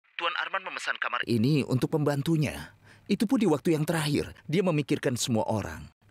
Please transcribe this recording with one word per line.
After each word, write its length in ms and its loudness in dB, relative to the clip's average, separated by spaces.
Tuan 240 -2
Arman 240 -6
memesan 320 -6
kamar 320 -4
ini 400 4
untuk 240 0
pembantunya. 800 0
Itu 240 0
pun 80 4
di 80 2
waktu 320 4
yang 80 0
terakhir. 480 0
Dia 160 2
memikirkan 560 0
semua 240 0
orang. 400 -4